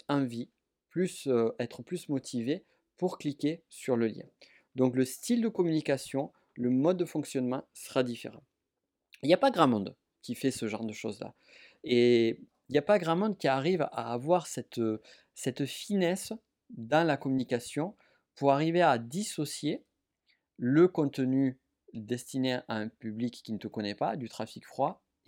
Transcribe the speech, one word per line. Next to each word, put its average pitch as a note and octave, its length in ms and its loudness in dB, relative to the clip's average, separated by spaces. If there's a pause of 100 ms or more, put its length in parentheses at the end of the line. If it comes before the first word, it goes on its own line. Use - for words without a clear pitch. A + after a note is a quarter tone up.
envie, B2 420 -2 (400)
plus, F3 380 -4
euh, A#2 320 4
être A#2+ 240 -6
plus - 240 -10
motivées C3+ 560 -4 (320)
pour F3+ 220 -4
cliquer D3+ 520 -4
sur - 280 -2
le A#2 100 2
lien. G#2 160 -6 (520)
Donc B2+ 200 2
le C3 80 4
style A#3 380 -2
de A3 80 0
communication, D#3 800 -2 (240)
le A#2+ 140 -2
mode C#3+ 280 2
de F3 80 -2
fonctionnement C3 680 -4
sera - 300 -2
différent. A#2 400 -8 (800)
Il C3+ 60 -4
n'y D#3+ 60 8
a F3+ 40 6
pas C#4 140 4
grand E3 160 6
monde G#2+ 280 0 (260)
qui - 120 -10
fait C3+ 180 -2
ce A#2 160 -6
genre G#2+ 180 -6
de G#2+ 80 -8
choses-là. G#2+ 420 -10 (480)
Et A#2+ 560 6 (300)
il - 20 -8
n'y C3+ 60 4
a D3 40 4
pas G#3 180 4
grand E3 180 0
monde G#3 200 -2
qui - 100 0
arrive C#3+ 340 2 (100)
à A#2 220 -4
avoir D#3 340 0
cette, - 340 -8 (540)
cette C3+ 300 -4
finesse G3+ 680 -2 (360)
dans D3+ 360 0
la D3 120 2
communication C3+ 800 -4 (400)
pour C#3 160 2
arriver D#3+ 300 2
à D3 160 6
dissocier D3 840 -6 (760)
le C#3+ 300 6
contenu C3+ 720 0 (340)
destiné A#2+ 600 -4
à B2+ 160 -4
un G#2+ 200 -2
public A2+ 540 -8
qui A2+ 100 -8
ne G#2+ 40 -6
te G#2+ 100 -8
connaît G#2 280 -6
pas, C#3+ 200 -2
du B2+ 120 -8
trafic - 380 -12
froid, D3+ 380 -4 (240)